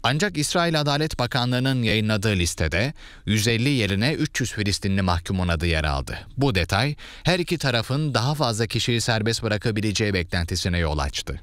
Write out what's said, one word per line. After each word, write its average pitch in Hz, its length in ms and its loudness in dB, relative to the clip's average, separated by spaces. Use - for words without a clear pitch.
Ancak 151 360 0
İsrail 165 420 2
Adalet 147 380 0
Bakanlığı'nın 123 640 0
yayınladığı 107 500 2
listede 87 600 0
yüz 107 220 2
elli 117 200 2
yerine 113 440 2
üç - 280 -2
yüz 117 120 -4
Filistinli 98 500 0
mahkumun 90 460 0
adı 82 180 0
yer 78 180 2
aldı. 69 340 -4
Bu 131 180 2
detay 98 400 0
her 180 160 2
iki 170 200 -2
tarafın 131 560 0
daha 123 200 2
fazla 117 320 0
kişiyi 117 340 0
serbest 113 420 0
bırakabileceği 104 720 0
beklentisine 87 640 -2
yol 76 200 0
açtı. - 440 -6